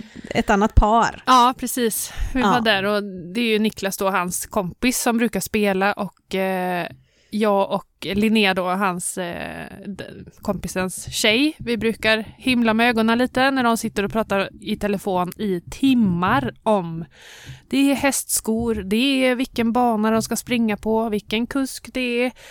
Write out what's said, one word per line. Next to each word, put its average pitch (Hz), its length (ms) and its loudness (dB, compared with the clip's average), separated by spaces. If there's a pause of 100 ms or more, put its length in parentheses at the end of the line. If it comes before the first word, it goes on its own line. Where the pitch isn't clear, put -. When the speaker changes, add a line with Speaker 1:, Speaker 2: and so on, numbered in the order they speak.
(300)
Speaker 1:
ett - 200 0
annat 208 240 2
par. 214 520 4
Speaker 2:
Ja, 254 320 6
precis. - 540 -4 (220)
Vi 262 60 0
Speaker 1:
Ja. 208 100 2
Speaker 2:
var 233 100 4
där 208 240 2
och 208 180 0 (320)
det 233 60 -2
är 240 120 2
ju 214 60 4
Niklas 208 380 -2
då, 190 140 0
hans 185 360 -2
kompis 214 560 -2
som 233 160 2
brukar 226 220 0
spela 202 520 0
och, - 420 -8
eh, 185 540 -2 (460)
jag 208 360 2
och - 160 -4 (160)
Linnea 208 520 2
då, 185 140 -2
hans, 185 500 -2
eh, 170 480 -8 (200)
d-, 190 180 -10 (380)
kompisens 185 720 -6
tjej. 247 460 2
Vi 233 180 -4
brukar 220 640 0
himla 240 360 2
med 233 140 4
ögonen 226 300 2
lite 254 320 2
när 269 120 0
de 233 140 2
sitter 220 260 -4
och 196 100 -2
pratar 202 360 0 (120)
i 208 160 -6
telefon 185 600 -2
i 190 240 -2 (100)
timmar 233 920 2
om 170 420 0 (680)
det 277 200 4
är 277 40 2
hästskor, 233 800 -2
det 196 220 -2 (300)
är 254 80 2
vilken 233 380 -2
bana 226 380 2
de 220 120 2
ska 226 140 -4
springa 226 400 0
på, 220 320 -2
vilken 214 380 -2
kusk - 480 -4
det 254 60 -4 (240)
är, 254 80 -2 (180)